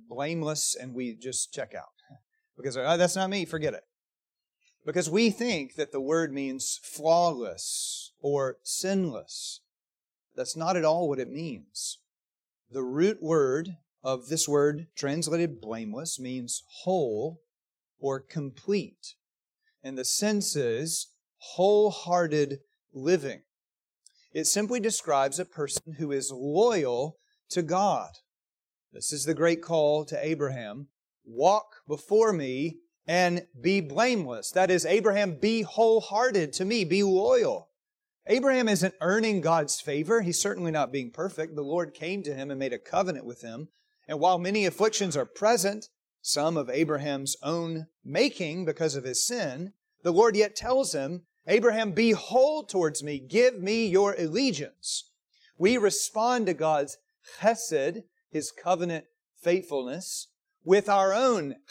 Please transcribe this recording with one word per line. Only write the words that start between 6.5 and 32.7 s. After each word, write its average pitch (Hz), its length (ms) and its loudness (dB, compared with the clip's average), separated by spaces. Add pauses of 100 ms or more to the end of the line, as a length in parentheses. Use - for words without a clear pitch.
flawless 151 1400 -2
or 139 440 0
sinless. - 1000 -4 (720)
That's 123 200 -6
not 165 200 0
at 165 100 2
all 160 220 4
what 139 120 -2
it 123 100 -4
means. 135 680 -10 (720)
The 131 120 -6
root 160 380 2
word 160 560 2 (260)
of 131 260 -4
this 160 180 -2
word, 147 480 2
translated 160 640 -2
blameless, 113 580 -8
means 127 440 -8 (200)
whole 156 580 -2 (580)
or 135 200 -2
complete. - 960 -6 (680)
And 135 140 -10
the 127 80 -4
sense 202 500 -2
is 139 540 -4 (280)
wholehearted 175 1200 2 (340)
living. 139 500 -2 (920)
It 156 120 -2
simply 214 340 0
describes 143 580 0
a 175 80 -4
person - 540 -8
who 151 120 -4
is 135 200 -4
loyal 147 880 0 (300)
to 180 120 -2
God. 165 500 0 (800)
This - 200 -8
is 143 140 -6
the 160 80 2
great 165 280 2
call 151 440 2
to 147 200 -6
Abraham. 135 640 -4 (360)
"Walk 160 640 0
before 208 460 2
me 143 460 -4 (260)